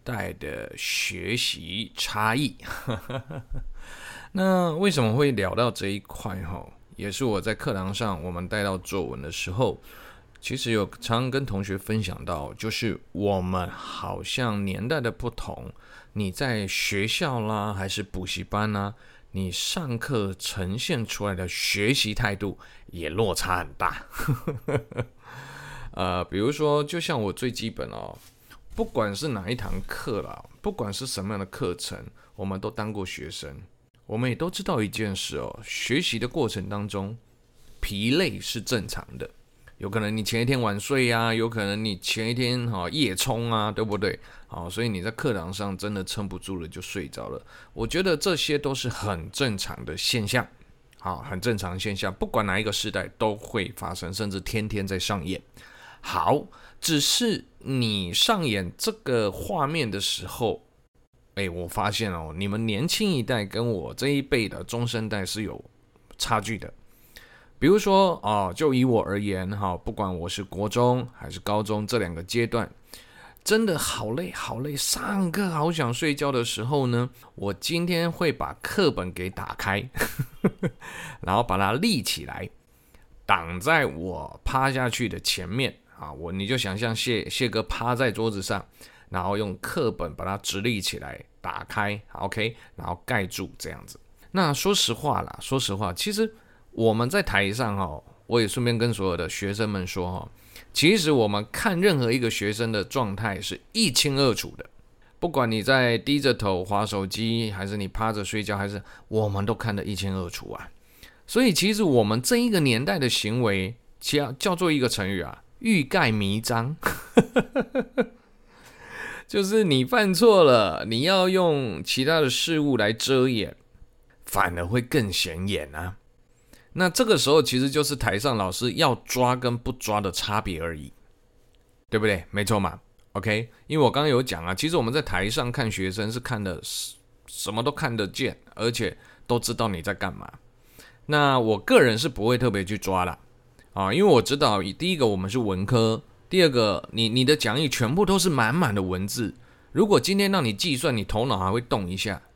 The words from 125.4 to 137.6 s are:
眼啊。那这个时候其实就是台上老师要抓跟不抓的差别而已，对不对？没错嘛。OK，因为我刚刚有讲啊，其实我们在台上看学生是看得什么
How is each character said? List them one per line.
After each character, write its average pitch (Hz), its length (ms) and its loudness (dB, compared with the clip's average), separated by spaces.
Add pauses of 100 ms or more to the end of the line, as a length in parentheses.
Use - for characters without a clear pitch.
眼 73 260 -4
啊。 90 220 -8 (760)
那 180 160 2
这 254 140 4
个 220 140 6
时 135 120 2
候 151 140 8
其 127 160 2
实 135 100 2
就 147 140 2
是 143 140 -2
台 104 200 2
上 120 200 0
老 95 120 2
师 117 220 -2
要 139 320 4
抓 127 320 2
跟 123 220 0
不 127 160 -4
抓 104 260 0
的 98 100 0
差 104 300 -2
别 87 220 -4
而 82 160 -4
已， 69 160 -14 (960)
对 110 100 2
不 107 60 2
对？ 98 260 2
没 101 140 0
错 107 120 4
嘛。 95 220 0 (320)
OK， 107 380 -2 (180)
因 151 100 0
为 151 60 6
我 117 80 6
刚 139 100 2
刚 156 80 2
有 127 140 4
讲 82 220 -6
啊， 92 100 -2
其 147 140 0
实 175 80 2
我 139 40 4
们 117 120 0
在 151 80 2
台 95 280 0
上 123 220 -2
看 120 180 0
学 92 220 -2
生 104 180 -2
是 117 80 -4
看 120 240 -4
得 92 200 -4 (640)
什 - 260 -6
么 113 80 -2